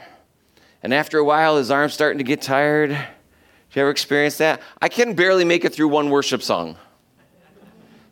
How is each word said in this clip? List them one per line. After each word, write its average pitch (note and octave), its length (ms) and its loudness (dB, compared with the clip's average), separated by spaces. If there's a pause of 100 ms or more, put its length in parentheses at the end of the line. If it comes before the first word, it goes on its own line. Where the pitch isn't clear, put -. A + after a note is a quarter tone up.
(840)
And A2+ 100 -4
after D3 260 0
a D3 60 2
while, D3+ 340 2
his B2 120 -2
arm's C#3+ 220 0
starting D3 260 0
to C#3 60 -4
get C#3+ 180 -4
tired. D3 480 0
Did - 880 -12
you C3+ 60 0
ever C#3 80 2
experience C#3+ 480 -2
that? D#3 240 0 (180)
I E3 80 2
can A#3+ 260 0
barely F#3 300 4
make E3+ 200 0
it E3 100 -2
through D3+ 140 0
one D3 220 0
worship C#3 320 0
song. E2+ 340 -4 (1400)